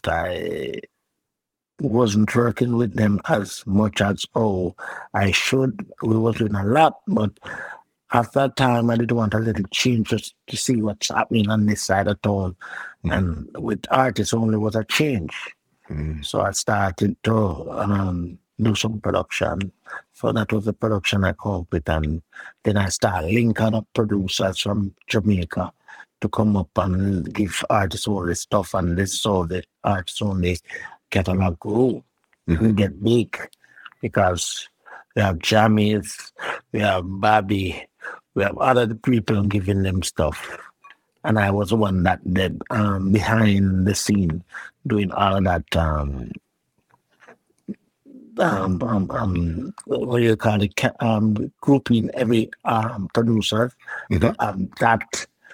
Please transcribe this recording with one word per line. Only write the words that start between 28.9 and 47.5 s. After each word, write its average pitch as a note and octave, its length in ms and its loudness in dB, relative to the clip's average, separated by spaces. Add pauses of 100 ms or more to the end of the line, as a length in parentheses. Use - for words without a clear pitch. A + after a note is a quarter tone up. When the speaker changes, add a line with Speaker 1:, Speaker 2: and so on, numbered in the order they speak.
Speaker 1:
this G2 140 -2
is - 100 -6
how F#2+ 220 0
the F2 180 -6 (200)
artists F#2+ 380 -2
only F2+ 380 0 (500)
catalog F#2 500 0
grew. A#2 440 0 (440)
Speaker 2:
Mm-hmm. E2+ 200 2
Speaker 1:
We A2 60 4
get G2 300 0
big A2+ 320 2 (680)
because - 680 -2 (460)
we A2 80 2
have F#2 160 2
Jammies, G#2+ 920 2 (400)
we A2 100 -2
have F#2+ 240 2
Bobby, G2 800 0 (520)
we G2+ 80 2
have G2+ 160 -2
other B2 360 4
people A2+ 480 2
giving G2+ 400 0
them F#2+ 200 0
stuff. - 540 -4 (680)
And A2 140 4
I G2+ 120 4
was G2+ 180 0
the A#2+ 80 0
one F#2+ 260 2
that F2+ 180 2 (120)
did, F#2 360 0
um, G2 420 0
behind G2 760 4
the G2+ 80 2
scene, F2+ 480 0 (440)
doing G2+ 240 0
all G2 300 2
that, F2+ 340 0
um, D2 560 -2 (2000)